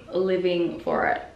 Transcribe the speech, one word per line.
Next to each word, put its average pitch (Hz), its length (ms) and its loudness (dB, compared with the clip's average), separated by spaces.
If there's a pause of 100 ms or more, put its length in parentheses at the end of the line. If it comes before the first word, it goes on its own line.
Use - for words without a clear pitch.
(140)
living 180 680 2
for - 260 0
it. - 140 0 (140)